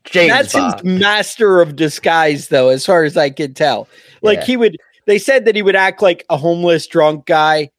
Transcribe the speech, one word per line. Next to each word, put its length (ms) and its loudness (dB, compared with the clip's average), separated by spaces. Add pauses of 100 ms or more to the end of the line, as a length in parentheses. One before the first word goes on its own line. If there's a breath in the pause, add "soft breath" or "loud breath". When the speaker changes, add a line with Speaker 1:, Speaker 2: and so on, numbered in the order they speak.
Speaker 1:
James 260 2
Speaker 2:
That's 220 0
Speaker 1:
Bond. 220 -2
Speaker 2:
his 80 -14 (160)
master 600 0
of 140 -2
disguise, 720 -2
though, 220 2
as 160 -2
far 180 2
as 140 -4
I 120 0
could 260 -8
tell. 320 -2 (340 soft breath)
Like, 180 0
Speaker 1:
Yeah. 60 -10
Speaker 2:
he 120 -2
would, 200 0 (280 soft breath)
they 140 2
said 260 0
that 100 4
he 80 0
would 120 2
act 260 0
like 280 0
a 80 -2
homeless 500 -2
drunk 380 0
guy, 540 0